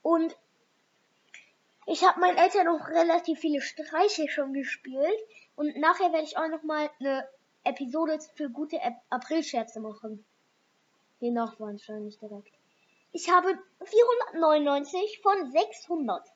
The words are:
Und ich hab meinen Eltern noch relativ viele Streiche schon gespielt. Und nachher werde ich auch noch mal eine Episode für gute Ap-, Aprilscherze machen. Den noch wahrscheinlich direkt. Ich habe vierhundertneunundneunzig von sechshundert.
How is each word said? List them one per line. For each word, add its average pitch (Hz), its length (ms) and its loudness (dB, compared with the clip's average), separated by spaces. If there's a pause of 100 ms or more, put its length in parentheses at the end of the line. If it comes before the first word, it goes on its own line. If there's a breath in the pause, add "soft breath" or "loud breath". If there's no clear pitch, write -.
Und 330 340 2 (1500 loud breath)
ich 330 180 -2
hab 359 120 6
meinen 359 220 4
Eltern 370 260 6
noch 330 240 0
relativ 330 520 2
viele 302 200 0
Streiche 311 720 -2
schon 269 240 -4
gespielt. 277 680 -2 (360 soft breath)
Und 302 200 -4
nachher 339 380 4
werde 311 100 0
ich - 140 -8
auch 320 100 -2
noch 311 140 -6
mal 302 280 -4 (100)
eine 269 280 -4 (360)
Episode 311 540 -2 (160)
für 294 140 -6
gute 302 320 -6
Ap-, 240 300 -6
Aprilscherze 240 720 -4
machen. 214 440 -12 (960)
Den 240 140 -2
noch 226 260 -4
wahrscheinlich 208 580 -12
direkt. 208 360 -18 (580)
Ich 339 180 -4
habe 359 280 4 (240)
vierhundertneunundneunzig 359 1400 2
von 381 300 2
sechshundert. 311 840 -2